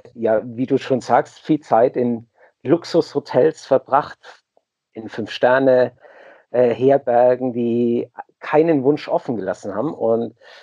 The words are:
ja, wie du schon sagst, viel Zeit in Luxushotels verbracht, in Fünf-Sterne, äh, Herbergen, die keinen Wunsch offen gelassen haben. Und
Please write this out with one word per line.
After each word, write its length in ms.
ja, 320
wie 200
du 120
schon 240
sagst, 380
viel 200
Zeit 380
in 320
Luxushotels 1000
verbracht, 800
in 160
Fünf-Sterne, 840
äh, 180
Herbergen, 840
die 580
keinen 460
Wunsch 240
offen 260
gelassen 400
haben. 180
Und 440